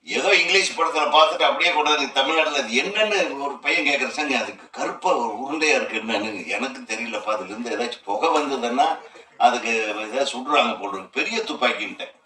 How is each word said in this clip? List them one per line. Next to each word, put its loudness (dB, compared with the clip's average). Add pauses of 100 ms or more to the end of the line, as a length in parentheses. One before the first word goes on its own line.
ஏதோ 2
இங்கிலீஷ் 2
படத்துல 2
பார்த்துட்டு 6
அப்படியே 2
கொண்டாந்து 2
தமிழ்நாட்டுல 2
அது 0
என்னன்னு 0
ஒரு -4
பையன் 0
கேக்குற -2
சங்க, -2
அதுக்கு -6
கருப்பா 0
ஒரு -2
உருண்டையா 0
இருக்கு -2
என்னன்னு -4
எனக்கு -6
தெரியலப்பா. -6
அதுல -2
இருந்து -6
ஏதாச்சும் -6
புகை 0
வந்ததுன்னா 0 (380)
அதுக்கு 2
ஏதாவது -4
சுடுறாங்க 0
போல -6
இருக்கு, -6
பெரிய -2
துப்பாக்கின்ட்டேன். -4 (100)